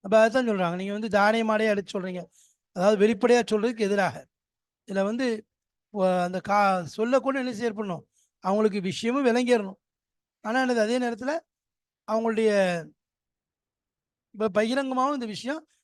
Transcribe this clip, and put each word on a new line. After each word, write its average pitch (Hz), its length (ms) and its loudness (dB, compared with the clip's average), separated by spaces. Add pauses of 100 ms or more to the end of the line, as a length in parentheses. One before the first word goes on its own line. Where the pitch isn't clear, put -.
அப்ப 196 120 -2
அதான் 226 340 4
சொல்றாங்க, 180 260 0
நீங்க 190 160 -6
வந்து 214 180 -6
ஜாடை 208 320 4
மாடையா 220 300 2
அடிச்சு 202 220 -4
சொல்றீங்க, 185 280 -6 (560)
அதாவது 202 180 4
வெளிப்படையா 233 460 4
சொல்றதுக்கு 220 380 -2
எதிராக. 196 360 0 (720)
இதுல 196 160 -2
வந்து, 240 220 -2 (680)
வ-, 185 280 0
அந்த 180 180 -4
கா-, 196 460 2
சொல்லக்கூட 254 520 -2
என்ன 254 140 -4
செய்ய 233 180 -4
ஏற்படணும்? 196 340 -8 (400)
அவங்களுக்கு 202 360 2
விஷயமும் 233 460 -2
விளங்கிடணும். 233 520 0 (640)
ஆனா 226 160 -2
என்னது, 254 180 0
அதே 226 200 2
நேரத்துல 247 340 -4 (760)
அவங்களுடைய 220 420 0 (1800)
ப-, 214 200 -2
பகிரங்கமாவும் 262 600 0
இந்த 240 120 -8
விஷயம் 240 340 -8 (240)